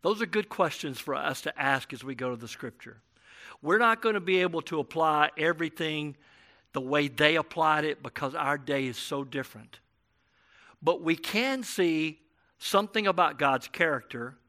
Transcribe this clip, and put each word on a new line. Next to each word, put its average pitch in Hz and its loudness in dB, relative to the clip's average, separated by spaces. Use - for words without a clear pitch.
Those 214 0
are 214 -2
good 208 -4
questions 156 -2
for 139 -6
us 143 -2
to 147 -6
ask 135 0
as 117 -12
we 135 -8
go 127 -4
to 123 -6
the 113 -12
scripture. - -14
We're 170 2
not 226 4
gonna 214 2
be 185 2
able 170 0
to 160 -4
apply 151 2
everything 156 -2
the 139 -4
way 143 0
they 151 4
applied 156 2
it 147 -4
because 135 -6
our 143 0
day 139 -2
is 120 -4
so 139 -6
different. 127 -10
But 165 2
we 160 2
can 254 -2
see 160 0
something 208 2
about 170 2
God's 131 2
character 127 -2